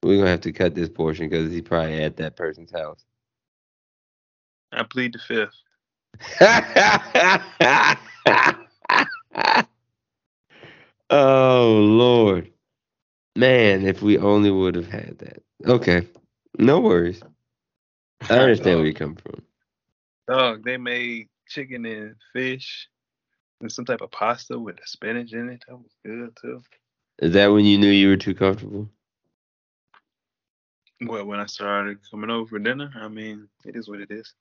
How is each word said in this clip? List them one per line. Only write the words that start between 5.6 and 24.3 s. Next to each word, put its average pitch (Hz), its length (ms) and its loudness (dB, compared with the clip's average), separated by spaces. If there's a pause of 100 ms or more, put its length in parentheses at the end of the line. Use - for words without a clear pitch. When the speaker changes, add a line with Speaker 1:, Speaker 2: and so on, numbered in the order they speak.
Speaker 1:
<laughs> - 3250 0 (1400)
Oh, 131 760 4
Lord. 110 680 4 (840)
Man, 110 500 4
if 95 160 -2
we 104 160 4
only 104 320 2
would 92 260 0
have 87 140 -8
had - 300 -14
that. - 240 -20 (240)
Okay. 87 400 2 (500)
No 139 220 4
worries. 90 420 0 (1080)
I 120 100 6
understand 104 400 4
where 78 80 0
you 78 60 -4
come 78 220 -10
from. - 260 -20 (840)
Speaker 2:
Dog, 123 360 -2
they 123 140 -6
made 120 500 -8 (200)
chicken 127 380 -12
and 107 300 -12 (180)
fish 127 540 -10 (760)
and - 100 -14
some 123 140 -14
type 117 160 -8
of - 100 -16
pasta 120 460 -6